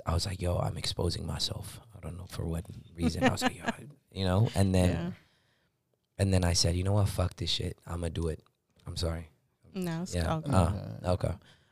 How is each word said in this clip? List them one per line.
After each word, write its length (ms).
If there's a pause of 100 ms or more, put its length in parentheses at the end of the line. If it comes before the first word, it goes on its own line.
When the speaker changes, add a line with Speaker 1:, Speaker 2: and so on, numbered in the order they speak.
Speaker 1:
I 60
was 140
like, 140
"Yo, 180
I'm 180
exposing 500
myself." 540 (160)
I 40
don't 180
know 80 (100)
for 80
what 200 (300)
reason. 300
I 80
was 100
like, 140
"Yo," 80
Speaker 2:
<laughs> 480
Speaker 1:
you 120
know, 300
and 200
then, 160
Speaker 2:
Yeah. 200 (1080)
Speaker 1:
and 140
then 120
I 80
said, 240
"You 80
know 140
what? 100
Fuck 280
this 140
shit. 340
I'ma 240 (120)
do 80
it." 120 (460)
I'm 100
sorry. 340 (440)
Speaker 2:
No, 300
it's 100
Speaker 1:
Yeah. 180
Speaker 2:
all 100
good. 120
Speaker 1:
Uh, 180 (300)
Speaker 3:
Yeah. 120
Speaker 1:
okay. 200 (380)